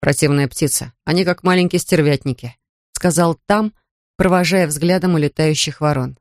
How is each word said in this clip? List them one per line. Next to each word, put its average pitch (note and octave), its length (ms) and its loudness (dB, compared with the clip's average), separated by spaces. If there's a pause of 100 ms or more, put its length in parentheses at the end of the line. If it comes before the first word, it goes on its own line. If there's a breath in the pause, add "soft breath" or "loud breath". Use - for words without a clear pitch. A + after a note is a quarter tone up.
«Противная C#3+ 480 0
птица. - 460 -4 (100)
Они F3 220 0
как - 160 -4
маленькие F3+ 380 2
стервятники», C#3+ 760 -2 (380)
сказал E3+ 500 0
Там, G#3+ 300 0 (420)
провожая F3+ 500 2
взглядом F3 500 0
улетающих D3+ 680 -2
ворон. C3 380 -2